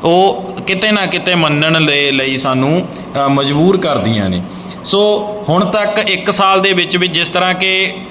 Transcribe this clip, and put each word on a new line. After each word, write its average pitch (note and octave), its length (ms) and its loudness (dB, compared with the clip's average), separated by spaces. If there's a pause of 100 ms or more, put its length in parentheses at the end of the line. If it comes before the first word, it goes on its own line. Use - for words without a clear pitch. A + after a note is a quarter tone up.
ਉਹ F3+ 480 2 (140)
ਕਿਤੇ F#3+ 260 0
ਨਾ G3 140 2
ਕਿਤੇ F3+ 280 -2
ਮੰਨਣ D#3+ 520 2
ਦੇ C#3+ 240 2
ਲਈ C3+ 280 0
ਸਾਨੂੰ, C#3 500 0
ਅ, - 400 -4
ਮਜਬੂਰ C#3+ 480 4
ਕਰਦੀਆਂ A2+ 540 0
ਨੇ। F2+ 120 -2 (420)
ਸੋ G3 160 0 (480)
ਹੁਣ F3 160 2
ਤੱਕ G#3 340 -2
ਇੱਕ F#3+ 320 -2
ਸਾਲ F#3+ 300 2
ਦੇ G3 120 2
ਵਿੱਚ F3+ 240 0
ਵਿੱਚ F3+ 160 0
ਜਿਸ E3 160 -2
ਤਰ੍ਹਾਂ F3+ 260 0
ਕਿ F#3+ 380 0 (180)